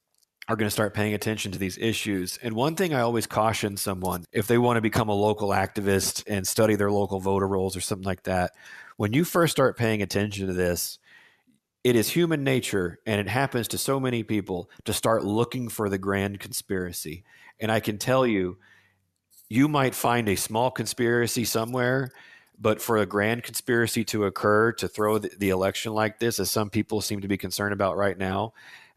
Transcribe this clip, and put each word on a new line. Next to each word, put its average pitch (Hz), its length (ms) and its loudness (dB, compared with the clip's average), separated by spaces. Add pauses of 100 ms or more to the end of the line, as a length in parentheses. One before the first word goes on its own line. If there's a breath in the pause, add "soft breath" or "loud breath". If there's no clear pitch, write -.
(480)
are 113 80 0
gonna 104 140 0
start 104 240 0
paying 104 200 0
attention 107 380 -4
to 92 60 -10
these 92 200 -4
issues. 104 640 -2
And 113 140 -4
one 147 200 0
thing 170 180 0
I 127 80 2
always 117 260 0
caution 107 500 0
someone, 92 540 -4
if 101 160 -2
they 120 100 6
wanna 120 240 4
become 110 280 0
a 104 60 2
local 104 340 2
activist 98 800 0
and 98 200 -2
study 110 280 4
their 101 160 2
local 98 280 0
voter 98 280 0
rolls 95 280 -2
or 90 60 -6
something 95 240 -6
like 92 180 -4
that, 90 300 0 (440 loud breath)
when 107 160 0
you 165 120 4
first 170 260 2
start 131 260 2
paying 110 240 2
attention 98 460 -2
to 92 60 -2
this, 90 460 0 (840 soft breath)
it 123 120 4
is 110 140 4
human 165 340 2
nature, 104 640 0
and 107 160 0
it 95 60 -2
happens 123 400 0
to 95 100 -4
so 135 220 0
many 123 240 -2
people, 95 460 -4 (160 soft breath)
to 107 80 -2
start 113 300 2
looking 117 460 -2
for 104 200 -2
the 98 100 -2
grand 98 400 -2
conspiracy. 95 840 -8 (360 soft breath)
And 110 120 0
I 113 80 4
can 107 200 -4
tell 131 260 2
you, 95 320 0 (920 soft breath)
you 131 180 4
might 135 260 2
find 117 340 0
a 95 80 2
small 120 360 0
conspiracy 120 720 0
somewhere, 123 640 0 (500 loud breath)
but 107 220 2
for 113 160 2
a 104 80 4
grand 107 380 0
conspiracy 117 640 0
to 107 200 0
occur, 107 460 4
to 95 160 -6
throw 107 320 0
the, 104 180 -6
the 98 120 2
election 95 440 0
like 107 260 0
this, 117 200 0
as 92 100 0
some 104 220 -2
people 107 300 -2
seem 101 200 -6
to 98 60 -8
be 98 100 0
concerned 101 360 -4
about 95 240 0
right 98 200 0
now, 98 360 -2 (440 loud breath)